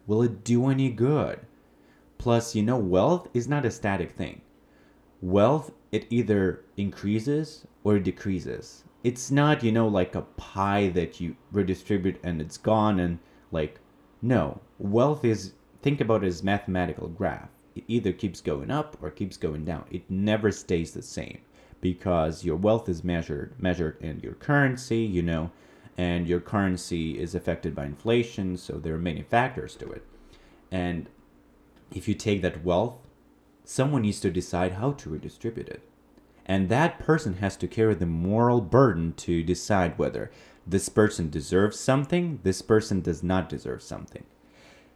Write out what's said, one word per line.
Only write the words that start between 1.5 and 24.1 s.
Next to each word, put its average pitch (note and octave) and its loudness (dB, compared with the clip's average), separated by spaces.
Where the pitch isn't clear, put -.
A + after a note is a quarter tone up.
Plus, A#2 0
you G#2+ 2
know, B2 2
wealth G#2+ 2
is A#2+ -2
not D3 0
a - 0
static G2 -2
thing. - -10
Wealth, G#2 4
it G#2 -2
either G2+ 2
increases A2 -2
or G#2 4
decreases. F2 -6
It's - -2
not, C#3+ 4
you A2+ 2
know, A2+ 4
like F#2+ 2
a - -4
pie G2 0
that E2+ -2
you E2 -6
redistribute F#2+ 0
and E2+ -4
it's D#2 -10
gone G#2+ 2
and, F2 0
like, D#2 -4
no. G#2+ 2
Wealth A#2+ 2
is, G2+ 0
think C#3+ 2
about A2 2
it F#2+ 2
as F2+ -2
mathematical F2+ 0
graph. E2 -4
It - -14
either G#2+ 0
keeps F2+ -4
going D2+ -4
up D3+ -4
or D2+ -8
keeps F#2+ -8
going D#2 -4
down. D#2+ -6
It - -10
never G#2 2
stays E2 -2
the - -10
same - -12
because F2 0
your E2 0
wealth G#2+ 2
is E2+ -4
measured, D#2+ -4
measured E2+ -2
in D#2 -8